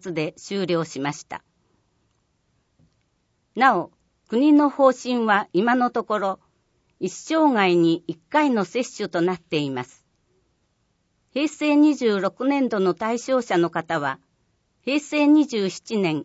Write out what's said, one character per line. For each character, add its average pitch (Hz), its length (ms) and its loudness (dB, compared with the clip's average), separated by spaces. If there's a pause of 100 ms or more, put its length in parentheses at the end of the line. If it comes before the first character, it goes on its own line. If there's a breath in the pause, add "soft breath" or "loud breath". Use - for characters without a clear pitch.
末 185 120 -10
で 160 240 -6
終 196 300 -6
了 165 180 -2
し 147 160 -12
ま 143 120 -6
し - 140 -16
た。 - 160 -16 (2250)
な 240 200 2
お、 165 140 -6 (380)
国 277 240 2
の 294 180 6
方 269 220 4
針 247 320 -4
は 208 280 0
今 233 220 0
の 247 160 0
と 233 140 -6
こ 214 140 -4
ろ、 190 220 -4 (600)
一 190 120 -6
生 311 400 0
涯 190 220 4
に 165 320 2
一 165 140 -10 (100)
回 294 200 2
の 208 140 0
接 - 320 -6
種 202 120 -8
と 170 120 -4
な 180 140 0
っ 170 60 -12
て - 160 -6
い 143 140 -2
ま 127 120 -6
す。 - 220 -18 (1300)
平 294 160 -2
成 302 260 -2
二 294 220 4
十 208 240 0
六 196 260 -4
年 277 220 0
度 214 100 -2
の 185 160 0
対 226 240 -4
象 254 220 -2
者 202 180 -2
の 170 100 0
方 165 300 -4
は、 135 220 -4 (600)
平 285 180 -2
成 294 260 -2
二 302 200 4
十 202 220 -4
七 - 280 -8
年 170 280 -2